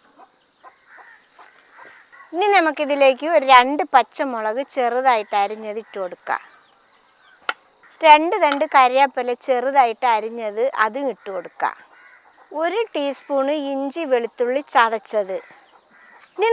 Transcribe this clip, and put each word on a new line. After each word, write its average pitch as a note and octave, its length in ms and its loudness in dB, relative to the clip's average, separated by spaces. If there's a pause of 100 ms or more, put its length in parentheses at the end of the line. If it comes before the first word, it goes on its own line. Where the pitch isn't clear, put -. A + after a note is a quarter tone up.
(2250)
ഇനി F#4+ 120 0 (100)
നമുക്കിതിലേക്ക് C#4+ 680 0 (100)
ഒരു C4+ 80 0 (100)
രണ്ട് C4+ 280 4 (120)
പച്ചമുളക് A#3 680 -2 (140)
ചെറുതായിട്ട് A#3+ 680 -2
അരിഞ്ഞത് G#3+ 400 -8
ഇട്ട് - 200 -16
കൊടുക്കാം. - 400 -10 (1600)
രണ്ട് D#4 360 8
തണ്ട് C#4+ 220 0 (100)
കറിവേപ്പില B3+ 600 2 (120)
ചെറുതായിട്ട് B3+ 680 0
അരിഞ്ഞത് A3 480 -6 (220)
അതും B3 260 -6
ഇട്ട് - 240 -12
കൊടുക്കാം. E3 400 -8 (840)
ഒരു F4 180 -2 (160)
ടീസ്പൂണ് C#4 580 -4 (180)
ഇഞ്ചി C#4 300 -6 (100)
വെളുത്തുള്ളി B3 500 -2 (120)
ചതച്ചത്. G#3+ 640 -2 (1000)
ഇനി G#4+ 160 0